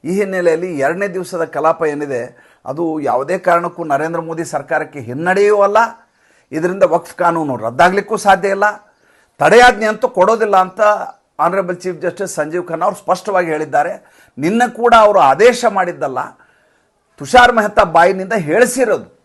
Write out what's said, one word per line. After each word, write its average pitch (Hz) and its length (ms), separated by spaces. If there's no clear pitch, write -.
ಈ 156 80
ಹಿನ್ನೆಲೆಯಲ್ಲಿ 180 640
ಎರಡನೇ 170 300
ದಿವಸದ 175 360
ಕಲಾಪ 156 380
ಏನಿದೆ, 143 680
ಅದು 160 340
ಯಾವುದೇ 139 380
ಕಾರಣಕ್ಕೂ 175 460
ನರೇಂದ್ರ 160 360
ಮೋದಿ 165 240
ಸರ್ಕಾರಕ್ಕೆ 147 560
ಹಿನ್ನಡೆಯೂ 185 600
ಅಲ್ಲ, 202 160
ಇದರಿಂದ 180 300
ವಕ್ಫ್ 170 320
ಕಾನೂನು 165 420
ರದ್ದಾಗಲಿಕ್ಕೂ 170 600
ಸಾಧ್ಯ 196 320
ಇಲ್ಲ, 202 460
ತಡೆಯಾಜ್ಞೆ 214 480
ಅಂತೂ 214 220
ಕೊಡೋದಿಲ್ಲ 208 480
ಅಂತ 185 240
ಆನರಬಲ್ 180 360
ಚೀಫ್ 180 240
ಜಸ್ಟಿಸ್ 165 340
ಸಂಜೀವ್ 160 320
ಖನ್ನಾ 165 200
ಅವರು 196 100
ಸ್ಪಷ್ಟವಾಗಿ 190 500
ಹೇಳಿದ್ದಾರೆ. 151 760
ನಿನ್ನೆ 226 360
ಕೂಡ 233 240
ಅವರು 208 200
ಆದೇಶ 175 500
ಮಾಡಿದ್ದಲ್ಲ, 156 500
ತುಷಾರ್ 240 340
ಮೆಹ್ತಾ 208 320
ಬಾಯಿನಿಂದ 185 480
ಹೇಳಿಸಿರೋದು 202 920